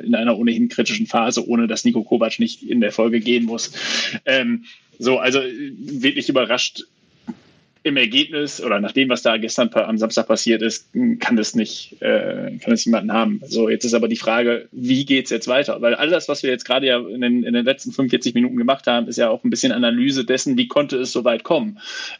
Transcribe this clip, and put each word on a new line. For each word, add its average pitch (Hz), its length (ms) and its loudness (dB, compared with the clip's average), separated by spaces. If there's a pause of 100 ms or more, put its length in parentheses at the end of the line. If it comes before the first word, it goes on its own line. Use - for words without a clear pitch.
in 120 120 2
einer 113 200 2
ohnehin 117 320 2
kritischen 110 380 -2
Phase, 120 420 0
ohne 117 200 2
dass 110 160 -4
Niko 113 180 2
Kovac 113 380 0
nicht - 240 -2
in 123 160 0
der 101 100 2
Folge 113 300 2
gehen 120 240 2
muss. 113 260 -6 (540)
Ähm, 120 400 0 (340)
so, 127 200 2
also, 127 200 2
äh, 131 400 -4
wirklich 139 500 -2
überrascht 123 540 0 (1040)
im 143 120 0
Ergebnis 143 640 0
oder 104 200 0
nach 101 100 -4
dem, 135 180 2
was 120 140 0
da 113 160 2
gestern 113 320 -2
pa-, 107 160 2
am 110 100 -2
Samstag 110 300 0
passiert 110 360 2
ist, - 260 -4 (320)
kann - 160 2
das 107 180 0
nicht, - 480 -4
äh, 98 560 -2
kann - 120 -6
das 113 140 2
niemanden 107 280 0
haben. 107 340 0
So, 110 220 0
jetzt - 160 0
ist 117 100 0
aber 113 140 2
die 113 80 -2
Frage, 120 560 0
wie 131 340 0
geht's 135 240 0
jetzt 113 160 -4
weiter? 123 340 0
Weil 120 140 2
all 151 160 0
das, 175 180 0
was 147 140 -4
wir 135 80 0
jetzt 123 140 -4
gerade 135 240 0
ja 123 100 4
in 117 220 -8
den, 120 240 2
in 120 100 0
den 120 100 2
letzten 131 260 -2
fünfundvierzig 123 440 -2
Minuten 123 220 2
gemacht 123 320 0
haben, 120 180 0
ist 120 100 -8
ja 117 140 2
auch - 140 -2
ein 123 40 2
bisschen 123 220 0
Analyse 120 540 0
dessen, 131 340 0
wie 123 80 2
konnte 143 300 0
es 123 160 -4
so 123 120 -2
weit 117 200 2
kommen. 113 340 -2 (420)